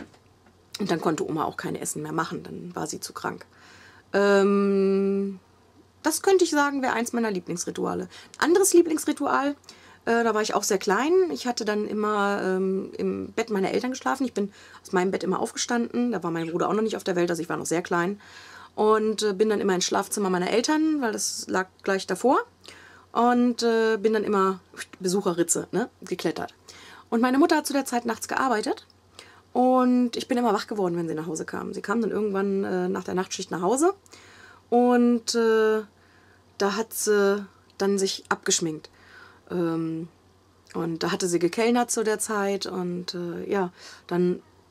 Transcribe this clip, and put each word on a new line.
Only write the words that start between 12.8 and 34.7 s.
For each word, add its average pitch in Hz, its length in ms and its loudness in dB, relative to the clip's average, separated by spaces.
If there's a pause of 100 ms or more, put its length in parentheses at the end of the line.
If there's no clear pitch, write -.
im 190 360 -4
Bett - 160 -4
meiner 190 220 0
Eltern 247 200 0
geschlafen. 262 340 -2
Ich 240 80 -6
bin 202 200 -2 (300)
aus - 100 -20
meinem 185 180 2
Bett 180 120 -4
immer 180 160 0
aufgestanden. 240 720 -2
Da 180 120 -4
war 175 80 -2
mein 165 180 -4
Bruder 170 200 0
auch 175 40 0
noch 214 100 2
nicht 220 120 -2
auf 196 80 -8
der 185 120 -2
Welt, 175 140 2
also 165 120 -2
ich 170 80 -8
war 160 80 -4
noch 151 80 -8
sehr 160 160 -2
klein. 185 400 -2 (540)
Und, 214 480 2
äh, 208 100 2
bin 214 160 2
dann 208 100 0
immer 196 140 2
ins 180 120 0
Schlafzimmer 202 440 -2
meiner 180 220 0
Eltern, 311 500 2
weil 226 100 -2
das - 380 -6
lag - 180 -2 (140)
gleich 190 240 -2
davor. 247 340 2 (720)
Und, 240 520 2
äh, 226 340 2
bin 214 160 2
dann 214 100 2
immer 190 360 2 (400)
Besucherritze, 175 720 0
ne, 190 180 -2 (120)
geklettert. - 520 -6 (560)
Und 240 100 2
meine 254 200 4
Mutter 339 180 6
hat 294 80 0
zu - 80 -6
der 269 120 0
Zeit 240 200 -4
nachts 226 220 -6
gearbeitet. 262 580 -2 (680)
Und 247 600 4
ich - 120 -4
bin 247 100 0
immer 240 160 2
wach 214 140 -2
geworden, 190 280 -2
wenn 170 120 -2
sie 160 80 -4
nach 156 100 -6
Hause 165 180 -6
kam. - 300 -8
Sie 190 80 -10
kam 220 200 -2
dann 214 100 0
irgendwann, 196 520 0
äh, 185 240 -2
nach 190 160 -4
der 190 120 -6
Nachtschicht 185 340 -4
nach 175 120 -6
Hause. 277 340 2 (720)
Und, 240 640 4